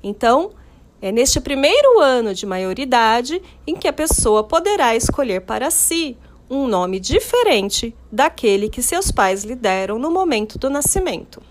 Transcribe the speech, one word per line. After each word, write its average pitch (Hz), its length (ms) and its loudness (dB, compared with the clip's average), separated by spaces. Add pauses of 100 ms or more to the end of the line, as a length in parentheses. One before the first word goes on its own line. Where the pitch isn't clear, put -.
Então, 247 480 0 (500)
é 196 80 -6
neste 240 300 2
primeiro 359 600 4
ano 247 320 2
de 185 120 -8
maioridade 226 960 0 (240)
em 311 120 -6
que - 100 -4
a 285 60 -2
pessoa 220 500 0
poderá 330 500 0
escolher 226 460 -2
para 220 320 -4
si 320 460 -2 (320)
um 269 180 -2
nome 190 320 -2
diferente 233 960 0 (160)
daquele 214 560 0
que 247 140 -8
seus 339 280 -2
pais 196 360 0
lhe 233 100 -8
deram 196 420 -2
no 294 140 -2
momento 302 480 -2
do 262 100 -2
nascimento. 294 800 -4